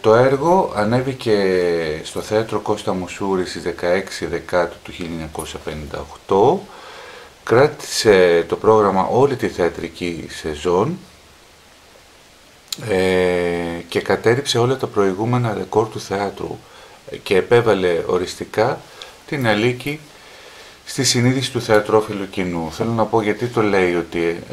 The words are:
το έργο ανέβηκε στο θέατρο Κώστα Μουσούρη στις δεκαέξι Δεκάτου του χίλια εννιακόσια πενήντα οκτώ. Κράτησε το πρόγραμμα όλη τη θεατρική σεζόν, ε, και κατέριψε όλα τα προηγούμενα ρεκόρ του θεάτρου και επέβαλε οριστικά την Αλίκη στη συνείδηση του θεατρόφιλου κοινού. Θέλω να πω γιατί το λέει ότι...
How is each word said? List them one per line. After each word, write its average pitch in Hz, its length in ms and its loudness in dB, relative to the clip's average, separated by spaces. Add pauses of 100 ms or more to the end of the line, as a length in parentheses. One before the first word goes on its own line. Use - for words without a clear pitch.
το 110 140 6
έργο 139 640 4
ανέβηκε 98 1300 0
στο - 160 -10
θέατρο 107 400 -2
Κώστα 104 340 -2
Μουσούρη 92 520 -2
στις 85 160 -10
δεκαέξι 87 640 -2
Δεκάτου 85 560 -2
του - 100 -14
χίλια 82 180 -10
εννιακόσια 78 540 -10
πενήντα 76 340 -10 (120)
οκτώ. 131 520 2 (840)
Κράτησε 95 1040 4
το - 80 -2
πρόγραμμα 101 560 4
όλη 131 240 2
τη 110 120 -2
θεατρική 85 840 -4
σεζόν, 90 680 -2 (1900)
ε, 90 1000 0
και - 120 -2
κατέριψε 117 580 0
όλα 123 180 0
τα 123 100 -4
προηγούμενα 110 680 0
ρεκόρ 101 340 0
του 113 120 -10
θεάτρου 98 580 -6 (640)
και 98 140 2
επέβαλε 92 680 4
οριστικά 107 720 -2 (460)
την 139 200 -4
Αλίκη 123 540 0 (840)
στη - 200 -4
συνείδηση 127 480 2
του 117 100 -4
θεατρόφιλου 107 680 2
κοινού. 85 420 -4
Θέλω 113 180 -4
να 113 140 0
πω 110 180 0
γιατί 104 240 -2
το 120 160 -2
λέει 95 320 2
ότι... 85 480 -2 (100)